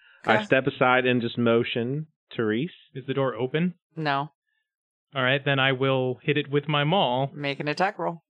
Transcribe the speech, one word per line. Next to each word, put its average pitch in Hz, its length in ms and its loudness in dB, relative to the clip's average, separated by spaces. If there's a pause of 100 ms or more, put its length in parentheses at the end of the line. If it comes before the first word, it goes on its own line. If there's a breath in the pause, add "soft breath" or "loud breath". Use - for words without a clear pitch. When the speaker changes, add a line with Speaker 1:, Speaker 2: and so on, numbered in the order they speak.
(240 soft breath)
Speaker 1:
I 110 120 4
Speaker 2:
Okay. 107 80 -2
Speaker 1:
step 131 220 2
aside 127 400 4
and 123 140 4
just 113 180 -4
motion 120 680 0 (300)
to 120 80 0
Reese. 113 260 0 (240)
Speaker 3:
Is 135 120 -12
the 131 80 -6
door 131 200 -2
open? 151 400 -2 (200)
Speaker 2:
No. 147 360 -4 (840)
Speaker 3:
All 135 80 -2
right, 131 220 2
then 139 140 0
I 135 140 2
will 131 500 0
hit 147 160 0
it 139 120 -4
with 143 180 -2
my 147 160 0
maul. 143 500 0
Speaker 2:
Make 143 260 -6
an 147 80 -6
attack 180 300 -2
roll. 170 320 -6